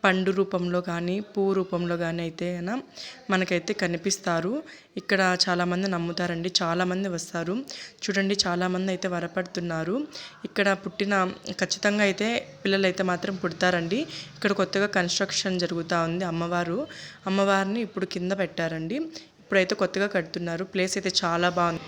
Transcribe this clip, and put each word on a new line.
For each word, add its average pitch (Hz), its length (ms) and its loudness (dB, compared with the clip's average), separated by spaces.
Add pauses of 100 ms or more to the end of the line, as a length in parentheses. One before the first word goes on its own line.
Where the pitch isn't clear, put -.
పండు 190 340 4
రూపంలో 180 500 2
కానీ, 175 260 -2 (200)
పువ్వు 196 240 2
రూపంలో 175 440 0
కానీ 170 220 -2
అయితే 165 220 -4 (100)
అయినా 175 180 -4 (580)
మనకైతే 180 480 2
కనిపిస్తారు. 175 720 0 (480)
ఇక్కడ 196 200 2 (240)
చాలామంది 180 500 2
నమ్ముతారండి, 170 560 -2 (100)
చాలామంది 180 540 0
వస్తారు. 165 400 -4 (500)
చూడండి, 196 300 2 (100)
చాలామంది 180 500 0
అయితే 185 200 -4
వరపడుతున్నారు. 170 800 -2 (540)
ఇక్కడ 196 180 2 (180)
పుట్టిన, 202 300 -2 (480)
ఖచ్చితంగా 208 460 2
అయితే 208 200 0 (360)
పిల్లలు 196 260 4
అయితే 190 200 -2
మాత్రం 185 240 -2 (100)
పుడతారండి. 180 560 2 (360)
ఇక్కడ 202 240 0
కొత్తగా 196 280 2 (100)
కన్‌స్ట్రక్షన్ 185 680 0
జరుగుతూ 170 340 -2 (120)
ఉంది. 180 220 -2
అమ్మవారు, 170 460 0 (520)
అమ్మవారిని 196 580 4
ఇప్పుడు 190 260 -4
కింద 180 180 -2 (100)
పెట్టారండి. 165 560 -2 (440)
ఇప్పుడైతే 190 400 4
కొత్తగా 190 340 2
కడుతున్నారు. 170 580 -2
ప్లేస్ 185 260 0
అయితే 185 120 -2 (120)
చాలా 175 340 4
బాగుంది. 170 280 2